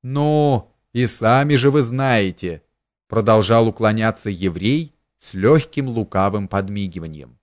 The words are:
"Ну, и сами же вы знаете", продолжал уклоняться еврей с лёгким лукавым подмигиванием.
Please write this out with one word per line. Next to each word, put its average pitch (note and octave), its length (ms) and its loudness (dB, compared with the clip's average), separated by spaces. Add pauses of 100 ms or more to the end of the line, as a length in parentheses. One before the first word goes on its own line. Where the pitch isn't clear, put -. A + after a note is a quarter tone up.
"Ну, C#3+ 680 0 (220)
и A#2+ 140 0
сами C3 480 2
же C3+ 160 4
вы D3 100 2
знаете", A2+ 800 -2 (440)
продолжал A2 600 4
уклоняться A2 600 -2
еврей F#2+ 680 -2 (220)
с - 160 -12
лёгким C3 560 0
лукавым G2 580 -2
подмигиванием. F2 960 -8